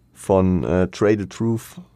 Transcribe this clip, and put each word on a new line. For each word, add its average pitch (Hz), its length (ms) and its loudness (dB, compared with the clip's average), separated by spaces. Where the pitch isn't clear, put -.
von, 92 520 0
äh, 87 240 0
Trade 104 320 0
the 92 80 -8
Truth 113 520 -6